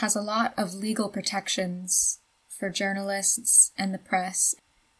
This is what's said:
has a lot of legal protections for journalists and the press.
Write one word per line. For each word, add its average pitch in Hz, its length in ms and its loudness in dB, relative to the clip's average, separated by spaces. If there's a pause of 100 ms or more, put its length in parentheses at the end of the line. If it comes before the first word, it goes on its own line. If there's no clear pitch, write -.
has 214 160 2
a 202 40 -2
lot 220 380 -2
of 185 160 -4
legal 214 340 -2
protections 185 1080 -2 (300)
for - 200 -8
journalists 196 1080 2
and 190 160 -2
the 180 40 -6
press. - 580 -2 (440)